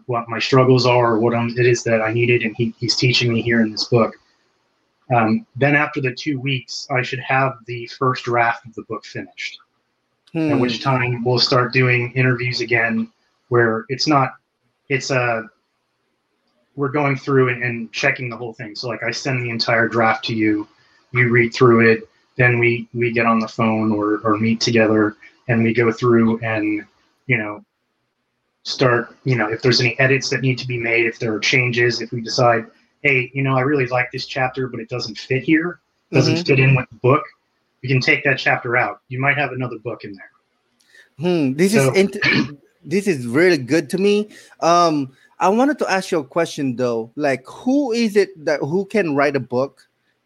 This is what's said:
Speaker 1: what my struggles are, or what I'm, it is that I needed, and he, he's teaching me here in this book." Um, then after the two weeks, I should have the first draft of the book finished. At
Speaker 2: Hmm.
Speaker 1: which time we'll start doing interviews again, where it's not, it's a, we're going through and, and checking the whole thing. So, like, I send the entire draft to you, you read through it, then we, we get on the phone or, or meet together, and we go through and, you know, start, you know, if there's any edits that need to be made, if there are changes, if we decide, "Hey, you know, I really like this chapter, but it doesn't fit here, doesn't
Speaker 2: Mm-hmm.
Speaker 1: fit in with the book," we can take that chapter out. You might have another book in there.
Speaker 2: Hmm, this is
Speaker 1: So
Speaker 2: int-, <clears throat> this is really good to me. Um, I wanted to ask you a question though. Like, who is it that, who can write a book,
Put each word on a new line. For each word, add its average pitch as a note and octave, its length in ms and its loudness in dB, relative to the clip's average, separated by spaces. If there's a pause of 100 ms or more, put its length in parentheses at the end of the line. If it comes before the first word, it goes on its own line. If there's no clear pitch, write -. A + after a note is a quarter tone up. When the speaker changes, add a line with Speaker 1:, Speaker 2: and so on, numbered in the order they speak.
Speaker 1:
what A#2 240 -6
my A2+ 80 -6
struggles B2+ 480 4
are, B2 280 4
or G#2+ 60 2
what A#2 140 2
I'm, A#2 240 -2
it A#2+ 80 2
is A#2+ 180 2
that A2+ 180 2
I A2 120 -2
needed, A#2+ 300 2
and G#2+ 120 -6
he, A2+ 220 -2
he's A2+ 180 -2
teaching A#2+ 380 0
me A2+ 80 0
here A#2 200 2
in G#2+ 100 0
this G#2+ 140 -6
book." A2 280 2 (1000)
Um, A2+ 300 2 (100)
then C#3+ 200 2
after D3+ 260 -2
the B2 120 -4
two C#3+ 260 -6
weeks, C3 520 -6
I B2+ 100 0
should B2 180 -8
have C3 460 -2
the A#2+ 220 -10
first - 380 -2
draft A#2 420 0
of A2 80 -20
the G2+ 80 -12
book - 220 -12
finished. - 520 -12 (800)
At D#3+ 160 0
Speaker 2:
Hmm. C#3 80 2
Speaker 1:
which B2 240 -2
time B2 400 0
we'll B2 160 2
start B2 340 2
doing B2 380 2
interviews B2 500 -2
again, A2+ 480 -2 (380)
where A2+ 400 2
it's C3+ 200 -4
not, C#3 260 2 (560)
it's C3 200 -2
a, A#2+ 400 -2 (1300)
we're C#3 140 -4
going C#3 260 0
through C3 340 2
and, A#2+ 140 -4
and A#2 300 -6
checking C3+ 360 -2
the A2+ 60 -10
whole A2+ 180 -12
thing. G#2+ 220 -14
So, B2 140 -8
like, A2 140 -8
I A#2 80 -4
send B2+ 300 -4
the A#2+ 80 -6
entire A#2 380 0
draft A2+ 380 0
to A#2 100 -4
you, G#2+ 320 0 (460)
you B2 160 2
read A#2 240 2
through A#2 360 6
it, A2 200 0 (260)
then B2 240 2
we, A#2+ 340 0
we A#2+ 180 -2
get A#2 140 0
on A2+ 140 2
the A2 80 -4
phone A2 440 0
or, G#2 280 0
or G#2+ 180 0
meet A2+ 220 0
together, G#2+ 560 2 (320)
and A2+ 160 2
we A2+ 100 2
go A#2 180 2
through A2+ 480 2
and, G#2+ 440 -4 (420)
you B2 120 0
know, G#2 260 -8 (1000)
start, A#2+ 600 0
you C3 120 0
know, A2 120 0
if A2 140 -6
there's A#2+ 200 2
any A#2 180 -2
edits C3+ 300 0
that B2 120 -4
need B2+ 180 0
to B2+ 80 -10
be B2 100 -6
made, A#2 280 0
if A2+ 140 -4
there A2+ 140 -2
are G#2 60 -4
changes, A#2+ 640 0
if A2+ 100 -10
we A#2+ 100 -6
decide, A2+ 460 2 (340)
"Hey, C3 320 0
you C3+ 80 -4
know, C3+ 160 0
I B2+ 40 2
really C3+ 260 0
like B2+ 240 -2
this C3 160 -10
chapter, C3 400 -4
but A#2 120 -10
it A2+ 100 -12
doesn't G#2+ 280 -8
fit C3 260 -4
here, E3 360 0 (320)
doesn't D#3 240 2
Speaker 2:
Mm-hmm. F3 80 -2
Speaker 1:
fit C#3 160 4
in C3+ 160 6
with B2+ 140 -2
the A#2 80 -20
book," C#3 260 2 (580)
we B2+ 80 -8
can C3 120 2
take C#3+ 220 2
that C3+ 140 0
chapter B2+ 400 -2
out. A2+ 300 -2
You B2+ 120 -10
might C#3 180 0
have C#3 140 -4
another B2 280 -8
book A2 240 -10
in G#2 100 -14
there. - 180 -20 (840)
Speaker 2:
Hmm, D#3 360 0
this F#3 200 2
is C#3 120 4
Speaker 1:
So B2+ 80 2
Speaker 2:
int-, G3 240 2 (340)
<clears throat> - 320 -20
this G3 240 -2
is C#3 180 -2
really D#3+ 320 4
good C#3 340 -2
to F#3+ 60 -2
me. G3+ 320 0 (300)
Um, D#3+ 540 2 (260)
I F3 100 2
wanted B3 300 2
to - 100 -2
ask F#3+ 220 -2
you F3 80 0
a C#3+ 40 -4
question D3 520 -4
though. A#2 400 -4
Like, C3+ 320 -2
who C4+ 460 -2
is A3+ 220 0
it G3+ 140 4 (160)
that, D3+ 140 0
who E3+ 260 -2
can F3 300 0
write C#3+ 200 2
a C3+ 40 0
book, B2+ 480 -4 (380)